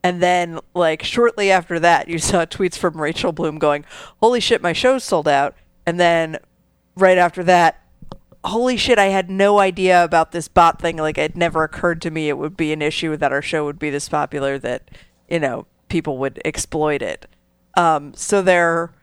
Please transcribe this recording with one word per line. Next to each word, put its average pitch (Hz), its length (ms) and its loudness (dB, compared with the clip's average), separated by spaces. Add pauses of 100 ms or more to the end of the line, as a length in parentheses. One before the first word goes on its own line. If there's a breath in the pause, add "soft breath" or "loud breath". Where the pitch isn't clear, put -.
And 180 180 0
then, 175 380 0 (140)
like, 160 300 0
shortly 226 480 0
after 175 280 0
that, 170 300 2
you 165 100 -4
saw 170 260 0
tweets - 320 -4
from 170 240 -2
Rachel 165 300 -2
Bloom 156 280 -6
going, 147 260 0 (340 loud breath)
"Holy 233 220 2
shit, - 200 0
my 170 120 -2
show's 254 320 0
sold 156 240 0
out." 139 260 0 (300)
And 170 120 -2
then 165 400 2 (600)
right 185 200 6
after 175 280 2
that, 175 340 4 (680)
"Holy 240 300 -2
shit, 226 240 2
I 196 60 6
had 190 240 -2
no 202 300 2
idea 185 440 2
about 165 300 0
this 170 160 -8
bot 170 320 4
thing. 165 160 -4
Like, 156 200 -4
it 156 200 -4
never 165 260 0
occurred 165 380 -4
to 170 100 -6
me 156 160 -4
it 143 100 -2
would 151 200 -8
be 156 160 -2
an 156 80 -6
issue 151 340 -4
that 143 160 -2
our 139 100 -2
show 151 220 -4
would 147 160 -8
be 151 100 -6
this 139 200 -6
popular 139 500 -4
that, 120 320 -8 (380 soft breath)
you 170 100 -2
know, 131 260 -4 (220)
people 160 300 -4
would 135 260 -6
exploit 151 580 -4
it." - 240 -8 (520)
Um, 156 360 0
so - 280 -2
they're 170 500 2 (120)